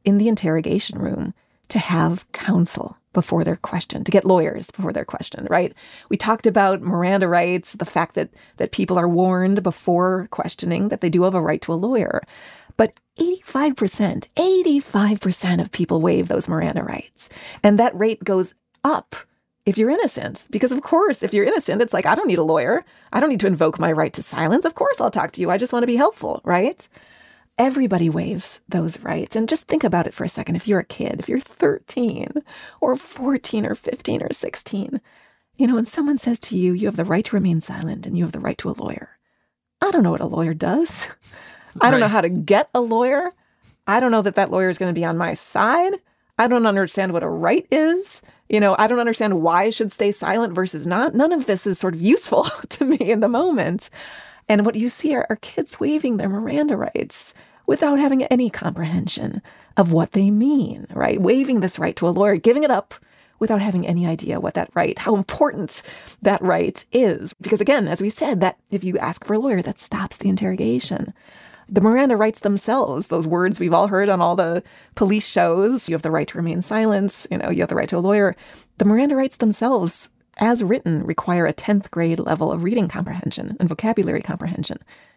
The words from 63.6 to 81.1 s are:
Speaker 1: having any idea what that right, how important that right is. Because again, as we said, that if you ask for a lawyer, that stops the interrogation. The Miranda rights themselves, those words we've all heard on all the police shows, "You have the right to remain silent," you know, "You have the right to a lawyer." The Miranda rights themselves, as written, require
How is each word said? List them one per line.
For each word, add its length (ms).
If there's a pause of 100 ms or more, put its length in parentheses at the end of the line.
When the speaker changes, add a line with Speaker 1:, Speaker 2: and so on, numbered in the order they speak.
Speaker 1:
having 240
any 200
idea 340
what 140
that 200
right, 240
how 180
important 640 (400)
that 220
right 500
is. 480
Because 220
again, 260
as 140
we 80
said, 320
that 160 (120)
if 140
you 140
ask 260
for 80
a 60
lawyer, 240
that 180
stops 380
the 100
interrogation. 840 (540)
The 120
Miranda 360
rights 240
themselves, 640
those 200
words 320
we've 140
all 140
heard 240
on 100
all 160
the 260 (320)
police 320
shows, 600
"You 60
have 80
the 80
right 180
to 80
remain 240
silent," 680
you 80
know, 100
"You 140
have 80
the 60
right 120
to 80
a 40
lawyer." 360 (400)
The 80
Miranda 320
rights 220
themselves, 720 (260)
as 260
written, 420
require 420